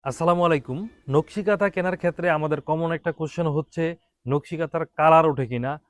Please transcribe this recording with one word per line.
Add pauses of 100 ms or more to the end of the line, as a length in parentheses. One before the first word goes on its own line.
আসসালামু
আলাইকুম। (360)
নকশি
কাঁথা
কেনার
ক্ষেত্রে (100)
আমাদের
কমন
একটা
কোশ্চেন
হচ্ছে, (420)
নকশি
কাঁথার (140)
কালার
ওঠে
কিনা (180)